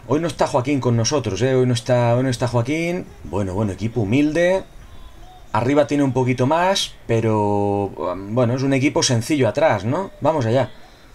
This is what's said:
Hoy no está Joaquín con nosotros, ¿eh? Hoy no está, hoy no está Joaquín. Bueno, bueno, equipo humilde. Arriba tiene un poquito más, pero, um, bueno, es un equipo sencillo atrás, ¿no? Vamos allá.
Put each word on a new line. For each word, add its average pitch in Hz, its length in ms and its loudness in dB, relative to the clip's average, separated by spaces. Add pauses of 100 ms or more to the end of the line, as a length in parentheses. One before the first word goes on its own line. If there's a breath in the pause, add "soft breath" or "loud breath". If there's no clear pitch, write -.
Hoy 135 120 0
no 165 80 -2
está 160 200 0
Joaquín 139 320 0
con 120 180 2
nosotros, 110 460 0
¿eh? 131 100 2
Hoy 127 140 4
no 123 80 2
está, 120 400 2
hoy 127 80 2
no 135 60 0
está 123 180 -2
Joaquín. 156 580 -2 (200)
Bueno, 90 280 -4
bueno, 104 180 -2
equipo 110 300 -4
humilde. 151 600 2 (880)
Arriba 139 320 2
tiene 143 180 0
un 135 80 2
poquito 127 360 2
más, 180 480 0 (100)
pero, 110 300 2 (600)
um, 92 380 -6
bueno, 123 220 2
es 131 80 -2
un 135 100 2
equipo 139 300 2
sencillo 127 440 2
atrás, 120 380 2
¿no? 170 240 -2 (120)
Vamos 143 260 0
allá. 120 240 2 (440 loud breath)